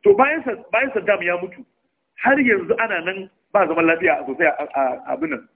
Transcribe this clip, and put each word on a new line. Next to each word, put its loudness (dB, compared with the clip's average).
To 6
bayan 2
Sa-, -6
bayan 0
Saddam -2
ya -2
mutu, -12
har 2
yanzu 0
ana -2
nan -8
ba 4
zaman 0
lafiya 2
a -10
sosai -2
a, 0
a, 0
a -4
abin -6
nan -10